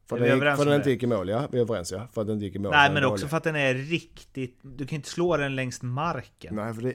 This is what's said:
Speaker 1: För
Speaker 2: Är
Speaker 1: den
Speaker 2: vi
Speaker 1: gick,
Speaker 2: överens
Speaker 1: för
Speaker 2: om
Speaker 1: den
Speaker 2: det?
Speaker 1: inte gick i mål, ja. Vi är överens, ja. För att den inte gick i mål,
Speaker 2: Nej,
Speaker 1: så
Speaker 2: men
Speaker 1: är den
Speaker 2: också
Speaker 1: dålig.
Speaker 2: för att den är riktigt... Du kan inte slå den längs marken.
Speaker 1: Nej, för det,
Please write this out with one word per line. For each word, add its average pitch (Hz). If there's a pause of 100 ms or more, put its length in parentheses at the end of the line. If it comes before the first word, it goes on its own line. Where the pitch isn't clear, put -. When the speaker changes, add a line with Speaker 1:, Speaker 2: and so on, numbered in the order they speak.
Speaker 1:
För 120
Speaker 2:
Är 123
Speaker 1:
den 135
Speaker 2:
vi 135
Speaker 1:
gick, 135
Speaker 2:
överens 143
Speaker 1:
för 143
Speaker 2:
om 147
Speaker 1:
den 143
Speaker 2:
det? 143
Speaker 1:
inte 139
gick 123
i 123
mål, 101
ja. 117
Vi 127
är 120
överens, 101
ja. 101
För 113
att 107
den 107
inte 104
gick 92
i 98
mål, 98
Speaker 2:
Nej, 143
Speaker 1:
så 143
Speaker 2:
men 147
Speaker 1:
är 143
den 131
Speaker 2:
också -
Speaker 1:
dålig. 139
Speaker 2:
för 160
att 160
den 160
är 135
riktigt... 135
Du 139
kan 156
inte 139
slå 170
den 139
längs 127
marken. 127
Speaker 1:
Nej, 107
för 113
det, 127